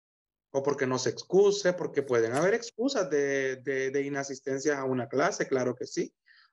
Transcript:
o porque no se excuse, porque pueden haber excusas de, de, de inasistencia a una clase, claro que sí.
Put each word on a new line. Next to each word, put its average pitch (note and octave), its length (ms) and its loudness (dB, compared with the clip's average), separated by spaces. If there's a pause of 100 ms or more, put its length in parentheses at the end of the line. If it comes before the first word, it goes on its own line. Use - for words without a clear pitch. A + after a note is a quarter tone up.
(560)
o C3+ 60 0
porque C3+ 240 0
no C3 120 0
se B2 120 0
excuse, G3 640 4
porque D3+ 300 -2
pueden A#2 300 2
haber F3 220 2
excusas A#3+ 540 -2
de, C#3 540 0
de, C3+ 280 -2
de C#3 120 0
inasistencia C#3 800 -2
a C3+ 40 -6
una B2+ 240 -2
clase, D3 380 0
claro B2 280 0
que A2+ 120 -10
sí. - 260 -4 (400)